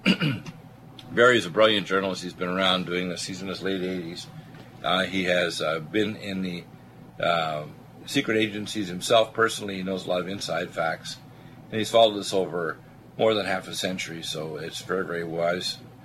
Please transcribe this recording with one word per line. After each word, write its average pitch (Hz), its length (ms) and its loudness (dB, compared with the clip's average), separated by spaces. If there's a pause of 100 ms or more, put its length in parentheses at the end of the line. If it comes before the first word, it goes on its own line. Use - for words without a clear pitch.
<clears throat> - 1080 -2
Barry 120 240 8
is 107 100 0
a 87 40 -6
brilliant 104 360 6
journalist. 95 360 0
He's 87 100 -8
been 87 160 -4
around 92 380 2
doing 90 240 -2
this. - 140 -6
He's 92 180 -8
in 95 60 -6
his 90 140 -6
late 95 200 -2
eighties. 87 440 -6 (560)
Uh, 92 220 2
he 92 200 -2
has, 87 360 2
uh, 80 200 0
been 104 360 0
in 95 260 -6
the, 87 220 -6 (580)
uh, 80 420 0 (420)
secret 117 300 0
agencies 104 500 -2
himself 107 460 4
personally. 104 440 0
He 92 60 -4
knows 92 240 -4
a - 20 -2
lot 90 120 0
of 87 80 -4
inside 87 420 -4
facts. - 460 -4 (540)
And 117 80 -2
he's 107 120 -2
followed 113 260 8
this 98 160 -4
over 85 460 0 (400)
more 110 160 6
than 98 120 0
half 92 200 -2
a 90 80 -10
century, 90 480 -4
so 78 360 -8
it's 80 240 -10
very, 92 220 -2
very 85 200 -4
wise 85 540 -2 (260)